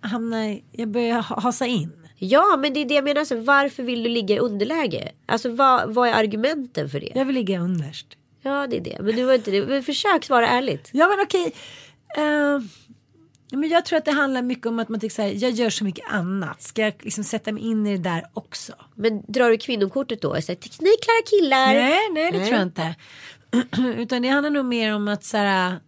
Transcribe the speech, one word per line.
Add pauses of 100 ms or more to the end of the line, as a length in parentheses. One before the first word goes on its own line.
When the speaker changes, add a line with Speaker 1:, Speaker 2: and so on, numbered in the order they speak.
Speaker 1:
hamna, (160)
jag
börjar
ha-,
hasa
in. (300)
Speaker 2:
Ja,
men
det
är
det
jag
menar,
så
varför
vill
du
ligga
i
underläge? (140)
Alltså,
vad,
vad
är
argumenten
för
det?
Speaker 1:
Jag
vill
ligga
underst. (360)
Speaker 2:
Ja,
det
är
det.
Men
nu
var
inte
det.
Men
försök
svara
ärligt.
Speaker 1:
Ja,
men
okej. (640)
Eh, (1000)
men
jag
tror
att
det
handlar
mycket
om
att
man
tycker
så
här, (100)
jag
gör
så
mycket
annat.
Ska
jag
liksom
sätta
mig
in
i
det
där (100)
också? (220)
Speaker 2:
Men
drar
du
kvinnokortet
då?
Så
här,
teknik
klarar
killar.
Speaker 1:
Nej, (140)
nej,
det
Speaker 2:
Nej.
Speaker 1:
tror
jag
inte. (1000)
<clears throat>
Utan
det
handlar
nog
mer
om
att
så
här (100)